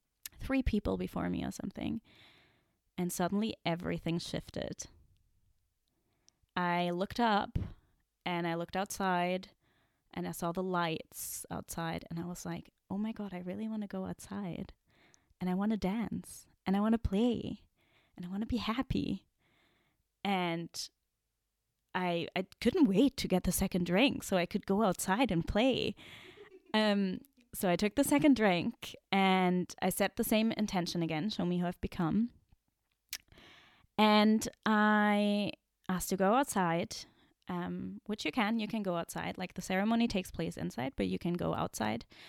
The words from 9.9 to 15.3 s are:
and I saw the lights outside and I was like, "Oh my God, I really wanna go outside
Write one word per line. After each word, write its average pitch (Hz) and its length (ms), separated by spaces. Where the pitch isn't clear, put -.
and 175 140
I 170 40
saw 170 200
the 185 120
lights 175 880
outside 165 580
and 170 100
I 170 60
was 175 200
like, - 260
"Oh 185 80
my 214 140
God, 202 220
I 180 60
really 190 300
wanna 214 180
go 190 180
outside 190 680